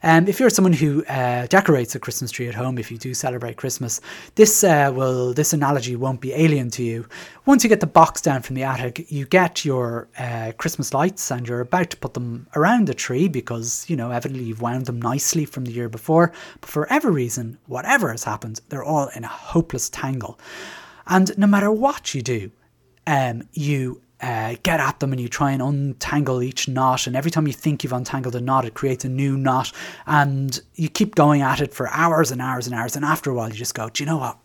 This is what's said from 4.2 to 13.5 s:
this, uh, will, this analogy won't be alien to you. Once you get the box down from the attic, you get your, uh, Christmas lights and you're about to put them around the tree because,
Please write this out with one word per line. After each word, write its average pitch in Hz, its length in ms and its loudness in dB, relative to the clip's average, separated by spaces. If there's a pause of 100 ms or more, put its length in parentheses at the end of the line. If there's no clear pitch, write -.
this, 214 260 8
uh, 147 320 6
will, 127 400 0
this 147 180 0
analogy 135 440 0
won't 127 240 -2
be 131 140 -8
alien 147 360 2
to 123 140 -6
you. 113 240 -6 (380)
Once 269 180 8
you 233 40 4
get 208 120 6
the 190 60 0
box - 340 6
down 135 200 0
from 131 140 -8
the 131 80 -4
attic, 131 480 -6
you 139 160 -4
get 175 380 2
your, 120 420 -2 (120)
uh, 117 380 -6
Christmas - 380 -4
lights 170 380 0
and 123 160 -6
you're 120 140 -4
about 175 280 0
to - 60 -12
put - 180 -10
them 120 400 -8
around 190 320 4
the 135 80 -2
tree 135 320 -2
because, 120 600 -6